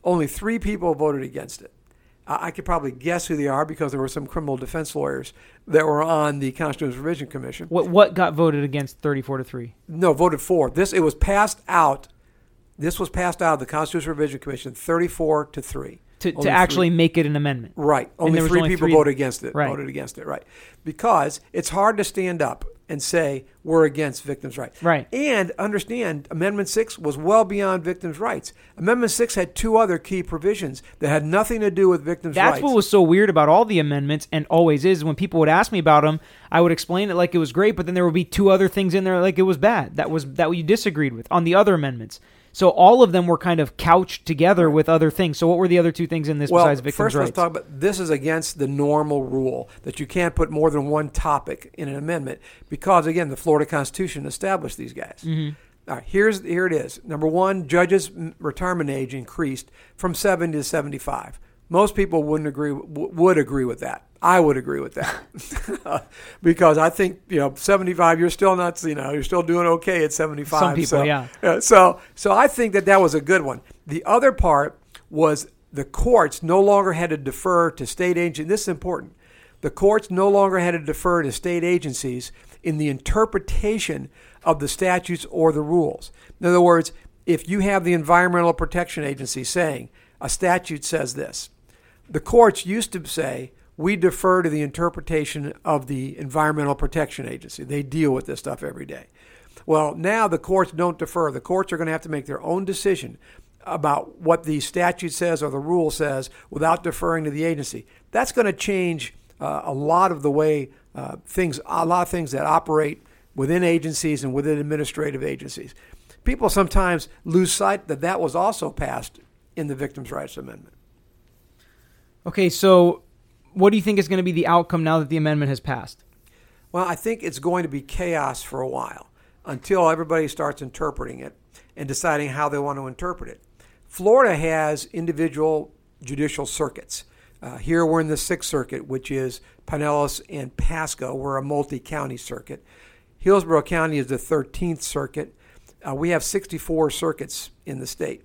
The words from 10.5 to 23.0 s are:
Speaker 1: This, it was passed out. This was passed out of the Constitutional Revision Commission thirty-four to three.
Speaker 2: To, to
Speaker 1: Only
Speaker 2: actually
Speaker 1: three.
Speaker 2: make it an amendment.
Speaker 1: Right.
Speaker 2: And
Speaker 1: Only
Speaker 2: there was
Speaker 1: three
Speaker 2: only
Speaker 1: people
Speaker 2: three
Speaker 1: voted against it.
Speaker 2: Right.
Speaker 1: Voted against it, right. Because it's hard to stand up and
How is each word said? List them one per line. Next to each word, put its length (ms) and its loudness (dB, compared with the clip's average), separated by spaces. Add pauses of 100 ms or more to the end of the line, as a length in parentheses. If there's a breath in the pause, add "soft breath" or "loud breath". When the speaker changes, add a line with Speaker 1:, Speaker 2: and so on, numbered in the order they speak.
Speaker 1:
This, 240 0
it 80 2
was 140 2
passed 520 2
out. 400 2 (720)
This 200 -4
was 100 -4
passed 320 -4
out 140 2
of 40 -6
the 60 -8
Constitutional 500 -4
Revision 240 -2
Commission 340 -10
thirty-four 760 0
to 140 -12
three. 400 -12 (200)
Speaker 2:
To, 100 -2
to 80 -8
Speaker 1:
Only 100 0
Speaker 2:
actually 400 2
Speaker 1:
three. 80 2
Speaker 2:
make 220 4
it 80 2
an 80 -2
amendment. 400 -4
Speaker 1:
Right. 320 0
Speaker 2:
And 100 -20
Speaker 1:
Only 160 2
Speaker 2:
there 100 2
was 80 2
Speaker 1:
three 100 4
Speaker 2:
only 100 0
Speaker 1:
people 160 0
Speaker 2:
three 80 4
Speaker 1:
voted 180 6
against 300 -4
it. 100 -10
Speaker 2:
Right. 160 0
Speaker 1:
Voted 180 -8
against 300 -12
it, 80 -16
right. 160 -8 (420 soft breath)
Because 580 0 (120 soft breath)
it's 160 -4
hard 280 2
to 60 -2
stand 380 -4
up 240 -4 (240)
and 140 -8